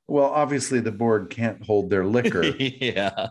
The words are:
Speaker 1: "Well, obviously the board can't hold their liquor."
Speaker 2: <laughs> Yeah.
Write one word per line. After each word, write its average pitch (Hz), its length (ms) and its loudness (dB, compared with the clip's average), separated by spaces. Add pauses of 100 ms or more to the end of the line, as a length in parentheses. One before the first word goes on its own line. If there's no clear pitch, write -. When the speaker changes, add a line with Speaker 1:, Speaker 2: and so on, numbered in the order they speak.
Speaker 1:
"Well, 139 160 2 (200)
obviously 135 360 0
the 110 140 -2
board 107 360 0
can't 113 360 -4
hold 101 240 2
their 95 160 2
liquor." 110 380 2
Speaker 2:
<laughs> 151 140 0
Yeah. 98 720 -2